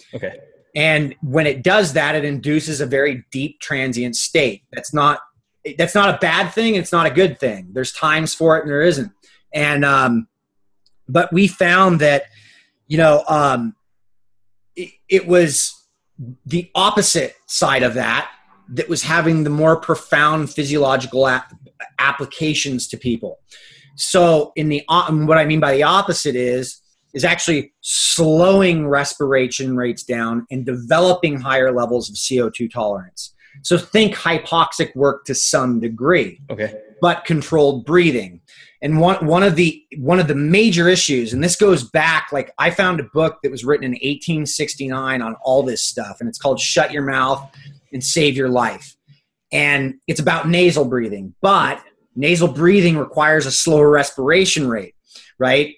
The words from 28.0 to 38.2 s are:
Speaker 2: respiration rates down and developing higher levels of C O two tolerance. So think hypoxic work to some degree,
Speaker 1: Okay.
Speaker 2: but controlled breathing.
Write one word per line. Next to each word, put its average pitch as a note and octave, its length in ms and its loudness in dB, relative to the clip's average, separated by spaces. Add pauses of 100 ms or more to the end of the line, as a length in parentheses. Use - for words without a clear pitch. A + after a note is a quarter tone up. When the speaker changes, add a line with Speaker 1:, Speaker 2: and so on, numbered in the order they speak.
Speaker 2:
respiration C3+ 880 -2
rates B2 260 -4
down A#2 480 -4
and C3 160 -8
developing D3+ 720 0
higher C3 320 0
levels A#2+ 380 -2
of G#2 80 -14
C B2+ 220 -2
O A2+ 100 0
two A#2 180 -8
tolerance. G#2 640 -8 (300)
So F3 160 0
think G3+ 360 0
hypoxic E3 800 -2
work C#3 300 0
to C3+ 100 -6
some B2 460 0
degree, A#2 600 -2 (100)
Speaker 1:
Okay. G#2+ 240 -6 (260)
Speaker 2:
but E3+ 240 0
controlled C#3+ 640 0
breathing. B2+ 560 0 (400)